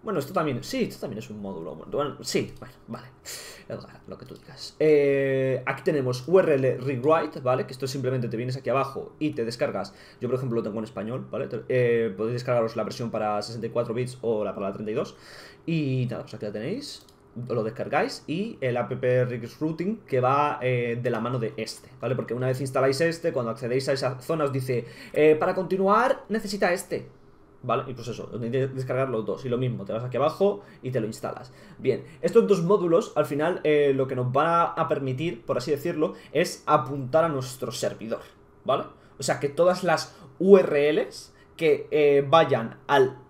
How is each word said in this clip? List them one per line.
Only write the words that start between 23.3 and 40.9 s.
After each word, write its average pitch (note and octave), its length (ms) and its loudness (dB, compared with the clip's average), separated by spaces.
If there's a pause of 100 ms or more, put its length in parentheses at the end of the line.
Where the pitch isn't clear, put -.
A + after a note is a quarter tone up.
cuando A#2+ 200 -2
accedéis B2+ 360 -2
a C#3+ 60 2
esa C3 260 -2
zona D3+ 260 -2
os C3+ 60 -2
dice, B2+ 340 -2 (280)
eh, D3+ 260 8
"Para F3+ 140 2
continuar F#3+ 760 2
necesita G3+ 460 0
este", F3 340 -6 (540)
¿vale? B2+ 260 0
Y C3 60 -10
pues A#2+ 140 -12
eso, G2+ 180 -8
tenéis A#2 260 -6
que C3+ 180 0
descargar C3 400 -2
los A2 160 -2
dos. G2 200 -6
Y B2 40 -4
lo A#2+ 100 0
mismo, A2 260 -4
te G2+ 80 -6
vas A#2 100 -4
aquí B2 140 -6
abajo G3 460 0 (180)
y C3 80 -6
te B2+ 100 -2
lo G#2+ 60 0
instalas. - 480 -10 (240)
Bien, A2+ 260 0 (180)
estos F#3+ 260 6
dos F3 160 4
módulos, F3 520 2
al D3 120 2
final, D3+ 360 -2
eh, D3 320 4
lo C3 120 0
que C3 80 -4
nos B2+ 200 -2
va E3 380 4
a D#3+ 140 -2
permitir, C#3 580 -4
por C3 140 0
así D#3+ 120 -6
decirlo, D#3 440 0 (180)
es D3 320 0
apuntar C#3+ 580 2
a E3 60 2
nuestro B2+ 420 -6
servidor, G#2+ 500 -6 (440)
¿vale? C3+ 200 0 (340)
O C3+ 40 -8
sea, C3+ 160 0
que C#3+ 100 -2
todas F3 340 2
las D#3+ 320 0 (240)
U F#3+ 180 10
R D3+ 360 4